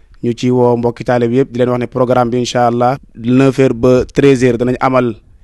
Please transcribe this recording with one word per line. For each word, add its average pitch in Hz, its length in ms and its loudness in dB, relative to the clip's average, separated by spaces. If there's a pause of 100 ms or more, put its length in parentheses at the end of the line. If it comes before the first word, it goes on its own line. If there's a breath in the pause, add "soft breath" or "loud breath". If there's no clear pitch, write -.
(240)
Ñu 120 140 -2
ci 123 140 -2
woo 120 260 2
mbokki 120 260 -4
taalib 120 280 0
yëpp, 123 200 0
di 120 80 -6
leen 123 100 0
wax 123 100 -2
ne 120 80 -6
programme 123 440 0
bi, 123 80 -2
incha 123 280 -2
Allah, 123 300 0 (180)
neuf 127 440 2
heures 131 160 2
ba 127 300 2
treize 135 380 2
heures 120 140 2
danañ 123 240 -2
amal, 127 340 0 (280)